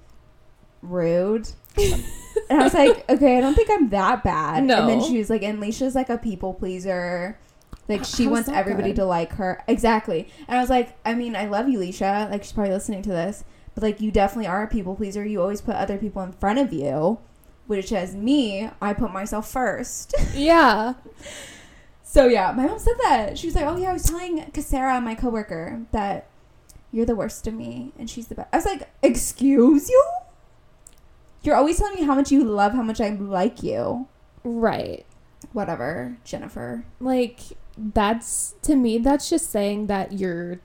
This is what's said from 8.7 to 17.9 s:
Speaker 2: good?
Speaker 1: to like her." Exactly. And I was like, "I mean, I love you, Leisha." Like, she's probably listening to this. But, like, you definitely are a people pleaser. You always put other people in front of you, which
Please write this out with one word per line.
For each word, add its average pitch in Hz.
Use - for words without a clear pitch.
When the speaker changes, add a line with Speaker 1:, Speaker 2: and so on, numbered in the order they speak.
Speaker 2:
good? -
Speaker 1:
to 196
like 170
her." 185
Exactly. 220
And 247
I -
was 247
like, 247
"I 233
mean, 240
I 208
love 208
you, 247
Leisha." 196
Like, 202
she's -
probably 202
listening 196
to 214
this. 180
But, 208
like, 208
you 214
definitely 202
are 190
a 220
people 196
pleaser. 202
You 208
always 202
put -
other 202
people 202
in 185
front 208
of 269
you, 151
which 196